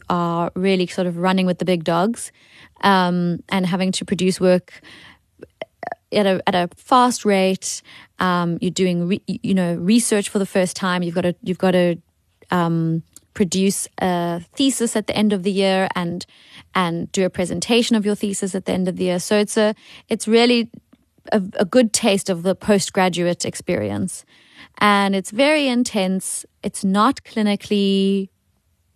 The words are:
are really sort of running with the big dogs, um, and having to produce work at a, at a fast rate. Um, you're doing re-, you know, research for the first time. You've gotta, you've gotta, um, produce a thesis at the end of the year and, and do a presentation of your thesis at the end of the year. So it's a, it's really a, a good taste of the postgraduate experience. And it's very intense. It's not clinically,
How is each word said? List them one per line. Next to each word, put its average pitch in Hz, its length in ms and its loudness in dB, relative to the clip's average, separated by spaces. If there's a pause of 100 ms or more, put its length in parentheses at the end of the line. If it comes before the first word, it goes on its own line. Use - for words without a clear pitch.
are 170 460 -2
really 185 320 0
sort 185 180 -4
of 175 120 -4
running 185 280 0
with 180 140 -2
the 180 60 -4
big 175 180 0
dogs, 175 480 -2 (500)
um, 180 680 2
and 190 160 0
having 185 280 0
to - 120 -6
produce 185 340 0
work 180 420 2 (1300)
at 208 120 2
a, 190 220 2
at 190 80 2
a 175 220 0
fast 247 480 2
rate. 190 560 0 (380)
Um, 175 420 0
you're 180 100 -2
doing 175 380 0
re-, 202 180 -2
you - 260 -4
know, 175 220 0
research 208 540 2
for 208 100 -2
the 196 60 0
first 185 320 -2
time. 180 260 -2
You've 170 120 -6
gotta, 175 280 0
you've 180 140 -4
gotta, 180 400 2 (540)
um, 165 520 0 (300)
produce 190 520 0 (120)
a 175 440 -2 (120)
thesis 254 420 0
at 214 120 -2
the - 80 -6
end 208 180 2
of 185 100 -2
the 202 80 0
year 190 420 0
and, 180 320 -6 (480)
and 170 380 -2
do 190 140 0
a 180 40 -2
presentation 190 680 0
of 202 80 0
your 208 100 0
thesis 196 400 -6
at 190 80 -6
the - 80 -4
end 180 160 0
of 175 80 -4
the 180 80 -4
year. 180 160 0
So 208 180 0
it's 208 200 0
a, 214 180 2 (320)
it's - 180 -4
really 233 440 2 (640)
a, 208 100 2 (120)
a 202 100 0
good 226 260 4
taste 202 380 0
of 165 140 -4
the 185 120 0
postgraduate 180 880 0
experience. 104 800 -4 (540)
And 202 400 2
it's 185 140 -6
very 277 360 2
intense. 208 800 -2 (180)
It's - 220 -6
not 208 400 2
clinically, 196 1040 0 (640)